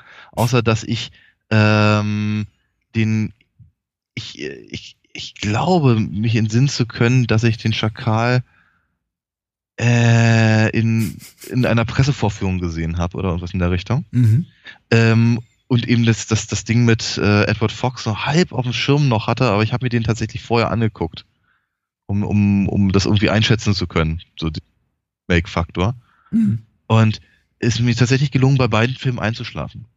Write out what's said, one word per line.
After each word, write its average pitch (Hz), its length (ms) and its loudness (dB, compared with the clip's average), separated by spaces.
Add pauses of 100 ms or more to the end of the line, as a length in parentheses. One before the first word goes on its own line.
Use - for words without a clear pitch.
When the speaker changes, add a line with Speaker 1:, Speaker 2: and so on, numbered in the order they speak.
(340)
Speaker 1:
außer 120 280 2
dass 113 220 0
ich, - 280 -6 (380)
ähm, 107 960 2 (500)
den, 110 380 0 (800)
ich, - 260 -14
ich, 62 560 -14 (160)
ich - 240 -16
glaube, 127 640 0
mich 107 360 -2
entsinnen 113 340 2
zu - 160 -2
können, 120 400 0
dass 113 180 2
ich 113 140 0
den 110 160 -2
Schakal, 117 680 0 (1400)
äh, 113 1000 4
in, 113 400 -2 (320)
in 123 160 0
einer 113 200 2
Pressevorführung 101 720 -2
gesehen 82 380 -4
hab 87 180 -4
oder 95 140 -4
irgendwas 90 240 -6
in 92 60 -4
der 87 120 0
Richtung. 117 400 -2
Speaker 2:
Mhm. 120 340 2 (460)
Speaker 1:
Ähm, 113 480 4 (280)
und 117 200 0
eben 117 180 2
das, 113 220 0
das, 107 200 -2
das - 160 -6
Ding 120 220 2
mit, 117 320 0
äh, 104 280 2
Edward 107 260 -2
Fox - 320 -6
so 107 220 -6
halb 156 280 0
auf 120 100 -4
dem 120 100 -4
Schirm 143 360 0
noch 110 180 0
hatte, 120 180 0
aber 104 180 2
ich 110 100 0
hab 123 80 -4
mir 127 80 -4
den 117 140 -2
tatsächlich 110 400 -4
vorher 117 280 0
angeguckt, 107 540 -4 (800)
um, 101 180 -4
um, 101 460 2
um 98 220 2
das 95 140 2
irgendwie 104 260 2
einschätzen 110 420 0
zu 85 140 -4
können, 82 340 -2 (180)
so 80 120 -4
den 76 120 -10 (640)
Make-Faktor. 90 680 -2 (360)
Speaker 2:
Mhm. 208 280 0 (280)
Speaker 1:
Und 110 320 2 (400)
ist 113 220 0
mir 120 140 0
tatsächlich 131 360 2
gelungen, 131 280 2
bei 127 80 2
beiden 113 280 0
Filmen 123 240 -6
einzuschlafen. 104 680 -8 (120)